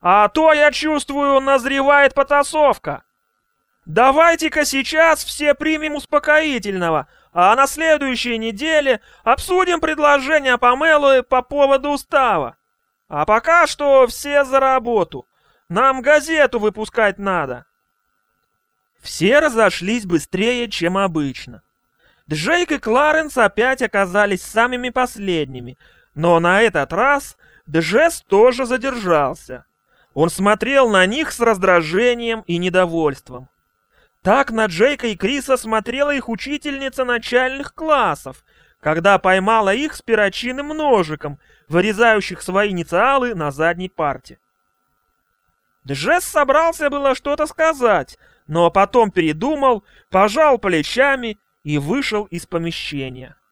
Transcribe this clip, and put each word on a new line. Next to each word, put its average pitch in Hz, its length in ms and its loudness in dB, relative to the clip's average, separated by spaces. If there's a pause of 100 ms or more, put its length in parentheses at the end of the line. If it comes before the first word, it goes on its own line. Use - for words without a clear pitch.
А 196 260 4
то, 320 240 4
я 294 220 4
чувствую, 285 640 0
назревает 277 760 2
потасовка! 277 880 0 (840)
Давайте-ка 302 800 2
сейчас 311 580 0
все 294 300 0
примем 302 420 -4
успокоительного, 240 1120 0 (240)
а 185 240 4
на 269 120 4
следующей 277 720 -2
неделе 254 600 -2 (240)
обсудим 349 560 0
предложение 285 760 2
Памелы 269 680 4
по 254 180 0
поводу 277 500 0
устава. 233 680 -2 (500)
А 151 180 -4
пока 320 400 2
что 277 420 4
все 285 360 -2
за 269 160 0
работу. 240 680 -2 (440)
Нам 262 320 0
газету 294 580 2
выпускать 214 580 -2
надо». 165 480 -4 (1300)
Все - 400 0
разошлись 226 680 -2
быстрее, 214 640 -4
чем 175 280 -4
обычно. 147 640 -4 (680)
Джейк 262 440 -2
и 277 60 -4
Кларенс 302 580 0
опять 254 440 0
оказались 202 640 0
самыми 247 460 -2
последними, 160 880 -6 (360)
но 165 280 2
на 180 200 2
этот 180 300 0
раз 269 460 -2 (320)
Джесс 170 580 2
тоже 240 380 4
задержался. 190 1000 -4 (500)
Он 160 160 0
смотрел 220 600 2
на 190 160 4
них 262 260 -4
с - 80 -12
раздражением 220 1080 0
и 170 100 -2
недовольством. 165 880 -2 (800)
Так 240 240 0
на 220 140 -2
Джейка 220 420 0
и 214 80 -4
Криса 254 400 -2
смотрела 240 580 -4
их 269 140 -6
учительница 269 800 -8
начальных 254 680 -4
классов, 233 680 -2 (380)
когда 170 380 2
поймала 190 540 2
их 285 220 -4
с - 60 -18
перочинным 233 680 -2
ножиком, 185 680 -2 (300)
вырезающих 202 720 0
свои 202 300 -2
инициалы 226 640 -2
на 151 160 -6
задней 170 360 -4
парте. 139 500 -8 (1500)
Джесс 254 380 -2
собрался 311 640 0
было 277 260 -2
что-то 294 320 -4
сказать, 247 720 -2 (300)
но 170 220 2
потом 202 420 2
передумал, 214 760 0 (240)
пожал 233 480 2
плечами 226 800 -2 (260)
и 147 140 -4
вышел 208 480 -4
из 170 200 -12
помещения. 139 920 -8 (140)